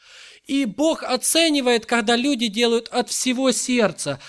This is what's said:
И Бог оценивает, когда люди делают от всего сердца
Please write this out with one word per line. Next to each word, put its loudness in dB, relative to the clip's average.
И 0
Бог 0
оценивает, 0
когда 0
люди 0
делают 0
от -2
всего 0
сердца -2